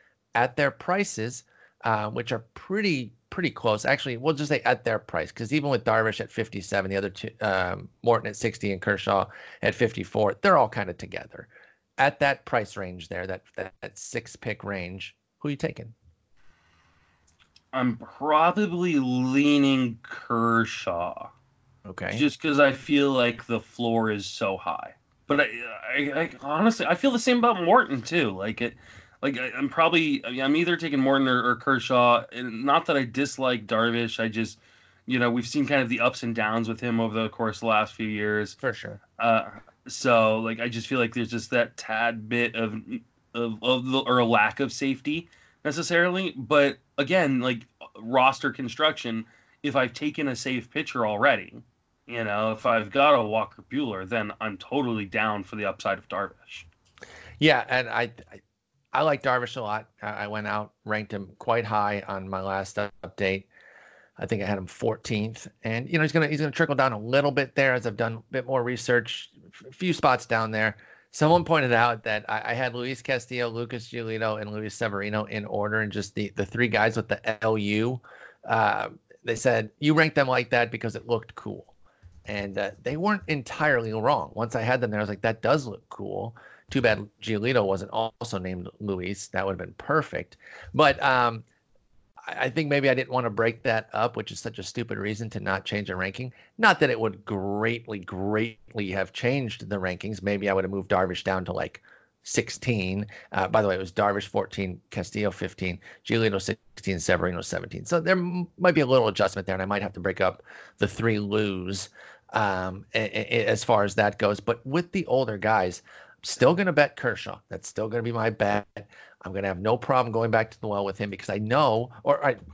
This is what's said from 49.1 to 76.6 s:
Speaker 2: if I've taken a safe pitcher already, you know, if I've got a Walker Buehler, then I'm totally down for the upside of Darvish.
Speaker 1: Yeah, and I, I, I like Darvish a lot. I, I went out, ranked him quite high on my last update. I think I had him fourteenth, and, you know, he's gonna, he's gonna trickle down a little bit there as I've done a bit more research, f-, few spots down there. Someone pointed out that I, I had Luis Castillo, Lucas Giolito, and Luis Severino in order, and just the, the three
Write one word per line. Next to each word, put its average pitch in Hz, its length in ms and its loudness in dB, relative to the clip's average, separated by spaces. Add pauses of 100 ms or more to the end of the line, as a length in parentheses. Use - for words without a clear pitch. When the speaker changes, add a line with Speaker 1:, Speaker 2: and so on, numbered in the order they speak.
Speaker 2:
if 143 120 -2
I've 127 200 0
taken 147 340 -4
a 123 80 -4
safe 127 340 -6
pitcher 131 360 -2
already, 107 480 2 (520)
you 117 180 -4
know, 107 280 0
if 110 120 -6
I've 113 260 2
got 139 240 6
a 120 80 4
Walker 107 480 -2
Buehler, 110 380 -4
then 107 320 -4
I'm 107 160 -4
totally 120 480 -2
down 107 400 -2
for 110 120 -12
the 104 100 -2
upside 98 320 -2
of - 100 -20
Darvish. - 560 -8 (720)
Speaker 1:
Yeah, 143 300 6
and 127 200 2
I, 117 220 -2 (220)
I, 101 80 -20 (540)
I 135 80 2
like 151 200 2
Darvish 127 360 0
a - 20 -6
lot. 107 300 -6 (100)
I, 104 240 -8
I - 20 -6
went 104 200 -6
out, 107 260 -4 (140)
ranked 107 260 -4
him 98 160 -8 (100)
quite 117 280 0
high 104 420 0
on 95 180 -8
my 95 140 -4
last 98 380 -6 (260)
update. 98 400 -2 (720)
I - 80 -10
think 101 180 -2
I 92 40 -4
had 101 100 0
him 92 100 -6
fourteenth, 110 840 -4 (160)
and, 117 220 -4
you 170 120 0
know, 156 40 4
he's 147 100 2
gonna, 160 160 4
he's 147 120 -2
gonna 151 100 -2
trickle 143 240 2
down 131 180 4
a 104 60 -4
little 135 320 2
bit 135 240 0
there 135 200 4
as 120 120 -2
I've 104 120 -6
done 113 160 0
a - 180 -16
bit 127 140 -4
more 131 180 0
research, 120 640 0 (220)
f-, - 220 -20
few 180 180 0
spots 127 320 4
down 113 260 0
there. 110 280 0 (320)
Someone 165 340 4
pointed 143 300 4
out 113 300 4
that 107 220 -2
I, 110 260 -4
I - 20 -2
had 123 200 -2
Luis 123 280 -6
Castillo, 120 480 -2
Lucas 117 360 -6
Giolito, 110 540 -4
and 104 100 -8
Luis 107 240 -8
Severino 104 500 -2
in 104 200 -6
order, 104 380 -2
and 104 100 -4
just 104 220 -6
the, 101 220 -4
the 101 100 0
three 120 220 0